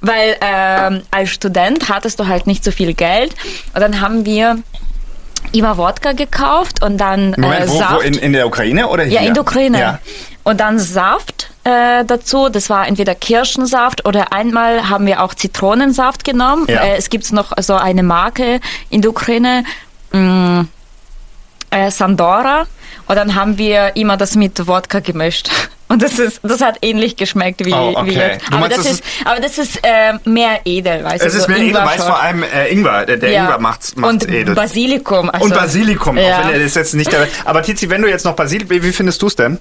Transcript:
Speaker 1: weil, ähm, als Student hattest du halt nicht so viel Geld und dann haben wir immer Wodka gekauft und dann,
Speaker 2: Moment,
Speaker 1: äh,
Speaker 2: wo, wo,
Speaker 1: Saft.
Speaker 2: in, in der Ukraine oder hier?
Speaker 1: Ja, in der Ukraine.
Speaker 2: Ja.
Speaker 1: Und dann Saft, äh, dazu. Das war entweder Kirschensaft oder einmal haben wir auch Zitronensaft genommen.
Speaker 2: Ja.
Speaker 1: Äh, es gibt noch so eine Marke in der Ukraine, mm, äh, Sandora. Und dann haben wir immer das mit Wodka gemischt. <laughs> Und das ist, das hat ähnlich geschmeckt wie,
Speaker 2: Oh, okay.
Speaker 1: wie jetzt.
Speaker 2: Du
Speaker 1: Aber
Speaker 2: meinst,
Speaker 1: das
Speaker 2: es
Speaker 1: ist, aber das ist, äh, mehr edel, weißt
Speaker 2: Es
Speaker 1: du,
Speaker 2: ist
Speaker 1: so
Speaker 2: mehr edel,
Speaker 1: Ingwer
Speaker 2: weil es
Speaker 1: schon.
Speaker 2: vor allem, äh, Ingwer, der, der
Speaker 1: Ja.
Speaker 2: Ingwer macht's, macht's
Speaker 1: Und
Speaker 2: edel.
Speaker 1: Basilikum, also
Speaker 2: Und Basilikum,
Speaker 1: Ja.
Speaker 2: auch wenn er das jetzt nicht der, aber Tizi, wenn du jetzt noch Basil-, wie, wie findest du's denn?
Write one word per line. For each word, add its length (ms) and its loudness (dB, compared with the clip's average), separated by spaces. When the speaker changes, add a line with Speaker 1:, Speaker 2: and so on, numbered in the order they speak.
Speaker 1:
weil, 400 0
ähm, 680 0
als 200 -2
Student 580 0
hattest 320 -4
du 60 -2
halt 200 0
nicht 160 0
so 80 0
viel 220 -2
Geld 420 0
und 60 0
dann 220 2
haben 240 0
wir 320 2
immer 260 2
Wodka 340 -2
gekauft 720 0
und 160 0
dann, 400 0
Speaker 2:
Moment, 260 2
Speaker 1:
äh, 40 -2
Speaker 2:
wo, 60 2
wo, 40 4
Speaker 1:
Saft. 260 2
Speaker 2:
in, 100 2
in 200 0
der 120 2
Ukraine 420 0
oder 160 0
hier? 180 2
Speaker 1:
Ja, 40 0
in 80 2
der 80 2
Ukraine. 380 2
Speaker 2:
Ja. 180 -2
Speaker 1:
Und 160 0
dann 180 2
Saft, 720 -2
äh, 400 2
dazu. 460 0
Das 200 -4
war 160 2
entweder 280 0
Kirschensaft 920 0
oder 260 0
einmal 580 0
haben 160 0
wir 160 0
auch 120 -4
Zitronensaft 880 0
genommen. 440 2
Speaker 2:
Ja. 140 2
Speaker 1:
Äh, 140 2
es 140 -4
gibt 220 -4
noch 280 -2
so 140 0
eine 280 2
Marke 580 0
in 120 2
der 80 4
Ukraine, 540 0
mm, 480 4
äh, 200 0
Sandora. 760 2
Und 100 2
dann 180 0
haben 240 0
wir 380 2
immer 220 2
das 180 0
mit 300 2
Wodka 340 0
gemischt. 540 -4
<laughs> 60 -2
Und 120 4
das 160 0
ist, 240 0
das 180 -2
hat 220 2
ähnlich 340 0
geschmeckt 480 -2
wie, 80 0
Speaker 2:
Oh, 240 2
okay. 140 0
Speaker 1:
wie 40 0
jetzt. 280 0
Speaker 2:
Du 100 -10
Speaker 1:
Aber 80 2
Speaker 2:
meinst, 160 0
Speaker 1:
das 80 0
Speaker 2:
es 80 2
Speaker 1:
ist, 100 -4
aber 160 0
das 160 -4
ist, 260 -4
äh, 300 4
mehr 380 2
edel, 360 -2
weißt 220 -2
Speaker 2:
Es 80 2
Speaker 1:
du, 60 0
Speaker 2:
ist 60 2
Speaker 1:
so 60 -2
Speaker 2:
mehr 100 2
edel, 100 2
Speaker 1:
Ingwer 160 2
Speaker 2:
weil 100 0
es 60 -2
Speaker 1:
schon. 100 0
Speaker 2:
vor 80 2
allem, 220 -2
äh, 280 0
Ingwer, 360 2
der, 100 2
der 140 0
Speaker 1:
Ja. 140 2
Speaker 2:
Ingwer 140 0
macht's, 380 -4
macht's 280 2
Speaker 1:
Und 60 -6
Speaker 2:
edel. 240 0
Speaker 1:
Basilikum, 760 0
also 160 0
Speaker 2:
Und 80 2
Basilikum, 640 0
Speaker 1:
Ja. 220 4
Speaker 2:
auch 80 0
wenn 80 0
er 60 2
das 120 -2
jetzt 180 0
nicht 180 0
der, 160 2
aber 160 0
Tizi, 260 -4
wenn 140 0
du 80 4
jetzt 160 -2
noch 100 -2
Basil-, 320 -2
wie, 140 0
wie 100 0
findest 300 0
du's 120 0
denn? 260 0